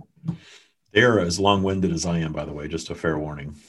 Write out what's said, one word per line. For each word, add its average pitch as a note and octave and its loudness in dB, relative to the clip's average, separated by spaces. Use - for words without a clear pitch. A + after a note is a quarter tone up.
They're A2+ 6
as F2 0
long-winded G2 2
as E2 -2
I E2+ 0
am, D#2 -4
by D2+ -6
the D2 -10
way, D2 -10
just E2 -8
a E2 -8
fair D#2+ -2
warning. D2+ -8